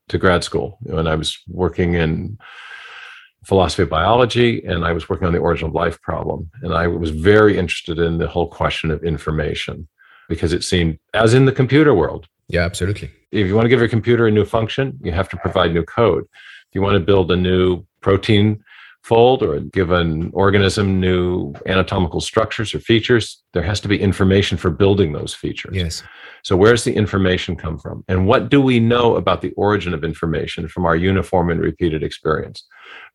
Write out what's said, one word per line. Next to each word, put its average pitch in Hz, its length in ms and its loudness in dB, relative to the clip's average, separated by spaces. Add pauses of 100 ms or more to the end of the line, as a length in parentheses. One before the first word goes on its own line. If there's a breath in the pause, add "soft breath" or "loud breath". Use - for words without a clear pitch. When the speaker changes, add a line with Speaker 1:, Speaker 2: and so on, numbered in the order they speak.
Speaker 1:
to - 100 -2
grad 87 260 2
school, - 380 -6
when 80 240 -4
I 80 80 0
was 78 240 -4 (100)
working 90 460 -2
in 85 460 -2 (1080 loud breath)
philosophy 92 380 2
of 78 80 0
biology, 113 720 2
and 85 180 -4
I 85 100 -2
was 85 140 -6
working 92 200 -2
on 85 60 0
the 87 60 0
origin 82 280 -2
of 76 80 -6
life 85 260 -2
problem. 80 480 -6 (140)
And 85 100 -4
I 85 140 0
was 85 240 -2
very 101 440 6
interested 85 440 -4
in 82 180 0
the 82 100 -2
whole 82 200 -4
question - 420 -4
of 76 140 -4
information, 78 840 -6 (400 soft breath)
because 85 260 -2
it 87 100 -2
seemed, 82 340 0 (160)
as 113 220 4
in 135 100 6
the 131 60 4
computer 139 420 4
world, 80 340 0 (220)
Speaker 2:
Yeah, 85 160 0
absolutely. 87 440 -6 (220)
Speaker 1:
if 101 160 0
you 95 80 0
want 113 100 4
to 120 40 2
give 123 100 4
your 117 100 2
computer 117 380 2
a 107 40 2
new 104 140 2
function, 131 580 -4
you 87 100 -4
have 95 160 -2
to 87 80 -10
provide 87 360 0
new 82 100 0
code. 95 420 0 (420 loud breath)
If - 60 -20
you 95 80 -4
want 101 140 2
to 98 40 2
build 90 320 2
a 87 60 0
new 92 480 0 (160)
protein 104 600 2 (400 loud breath)
fold 120 400 4
or 76 200 -2
give 85 300 -2
an 85 420 0
organism 98 640 2
new 90 540 -2 (120)
anatomical 92 560 0
structures - 540 -2
or 123 40 -8
features, 113 640 0 (120)
there 87 100 -2
has 95 160 -4
to - 80 -8
be 101 120 0
information 95 580 2
for 90 120 -2
building 98 440 2
those 73 200 -8
features. - 420 -10
Speaker 2:
Yes. 87 280 -6 (400 loud breath)
Speaker 1:
So 98 120 0
where's 113 280 6
the - 120 -2
information 95 600 0
come 80 240 -8
from? - 280 -14
And 92 200 0
what 117 220 2
do 143 120 4
we 131 180 2
know 117 360 4
about 90 260 0
the - 100 -6
origin 95 420 0
of 76 100 -6
information 80 640 -6
from 90 180 -4
our 85 100 2
uniform 87 540 0
and 82 100 -2
repeated 82 440 -2
experience? - 600 -6 (520 loud breath)